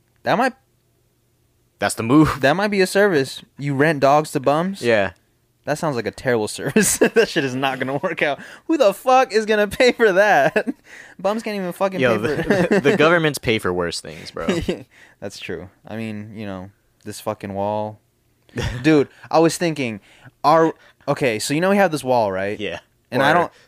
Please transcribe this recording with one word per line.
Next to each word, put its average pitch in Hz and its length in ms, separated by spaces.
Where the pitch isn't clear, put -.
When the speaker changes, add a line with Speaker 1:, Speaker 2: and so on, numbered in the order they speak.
Speaker 1:
that 143 140
might 254 160
Speaker 2:
That's 101 160
the 110 80
move. 139 360
Speaker 1:
That 135 140
might 202 160
be 202 100
a 185 80
service. 185 540
You 143 180
rent 147 240
dogs 147 320
to 151 80
bums? 160 420
Speaker 2:
Yeah. 107 300
Speaker 1:
That 147 140
sounds 151 160
like 113 100
a 95 60
terrible 117 360
<laughs> - 120
service. - 400
That 226 280
shit 156 160
is 127 120
not 131 240
gonna 131 180
work 165 240
out. 143 180
Who 320 100
the 208 160
fuck 254 400
is 220 140
gonna 208 200
pay 240 260
for 220 200
that? 180 540
<laughs> - 240
Bums 208 240
can't 208 140
even 180 160
fucking 190 260
Speaker 2:
Yo, 120 200
Speaker 1:
pay 123 160
Speaker 2:
the, - 80
Speaker 1:
for 110 100
it. 185 80
<laughs> - 0
Speaker 2:
the 143 140
governments 160 420
pay 110 200
for 92 140
worse 87 260
things, 85 320
bro. - 160
Speaker 1:
<laughs> - 720
That's - 200
true. 90 300
I 104 120
mean, 107 400
you 110 80
know, 95 240
this 104 160
fucking 104 360
wall. 107 440
Speaker 2:
<laughs> 123 400
Speaker 1:
Dude, 147 260
I 156 80
was 165 180
thinking, 143 440
our, 160 300
okay, 135 320
so - 160
you 160 60
know 190 100
we 202 60
have 190 140
this 147 120
wall, 120 280
right? 98 280
Speaker 2:
Yeah. 87 200
Speaker 1:
And 127 120
I 143 80
Speaker 2:
Or - 20
Speaker 1:
don't 170 180